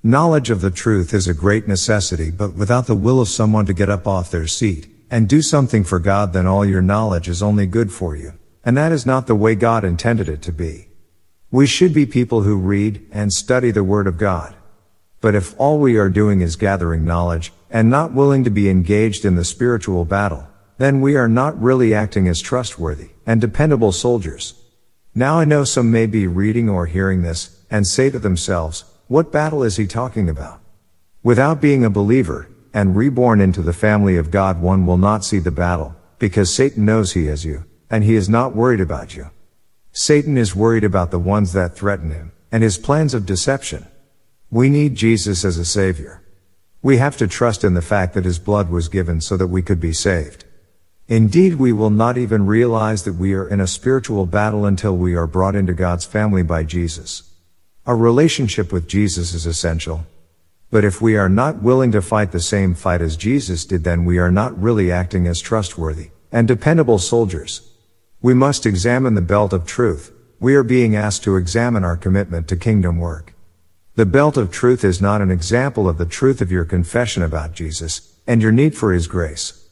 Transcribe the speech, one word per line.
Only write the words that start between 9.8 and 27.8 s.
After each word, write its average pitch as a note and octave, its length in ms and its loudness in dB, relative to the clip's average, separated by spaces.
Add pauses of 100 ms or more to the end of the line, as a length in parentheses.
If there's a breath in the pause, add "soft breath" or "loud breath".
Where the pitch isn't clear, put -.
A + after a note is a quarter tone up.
intended F#2+ 460 -2
it D2+ 140 -8
to F2+ 100 -8
be. D#2 360 -10 (640)
We C3+ 160 4
should E3 280 2
be D3 120 4
people A#2 360 0
who G2+ 140 2
read G2+ 560 -2
and G#2 200 -2
study B2+ 380 0
the G2+ 140 0
Word G2 240 0
of E2 100 -4
God. F#2 360 -2 (680)
But G#2+ 140 2
if F#2+ 240 -4
all D3 200 2
we B2+ 180 4
are G2 140 2
doing G#2 300 2
is E2 160 -2
gathering E2+ 480 -2
knowledge E2+ 480 -2 (180)
and A2+ 180 2
not C#3 240 0
willing C3+ 320 2
to A#2+ 60 2
be G2+ 180 2
engaged G2 560 2
in F#2 120 2
the F2 80 0
spiritual G#2 600 -2
battle, F#2+ 420 -4 (320)
then C3+ 220 2
we C#3 160 2
are A#2+ 120 2
not B2+ 320 0
really B2 340 4
acting G#2 340 0
as E2+ 120 -2
trustworthy E2 680 -6 (140)
and A2+ 160 2
dependable A#2 520 2
soldiers. G#2+ 640 -4 (600)
Now C#3 240 2
I D#3+ 60 4
know D3 200 4
some A#2+ 260 2
may A2+ 160 4
be G#2 200 0
reading G#2+ 420 0
or F2+ 180 0
hearing F#2+ 360 0
this - 480 -8
and G#2 160 0